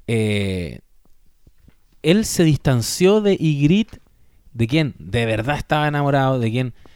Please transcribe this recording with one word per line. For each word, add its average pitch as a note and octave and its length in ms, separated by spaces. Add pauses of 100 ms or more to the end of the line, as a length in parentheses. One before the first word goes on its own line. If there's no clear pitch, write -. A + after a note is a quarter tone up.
Eh, G2 720 (1200)
él G3+ 220
se - 180
distanció D#3 760
de G3+ 180
Ygritte, D#3 600 (540)
de A#2 140
quien C#3+ 320
de F2+ 260
verdad A#2+ 320
estaba D3+ 300
enamorado, C#3 520
de A2+ 120
quien B2+ 220 (220)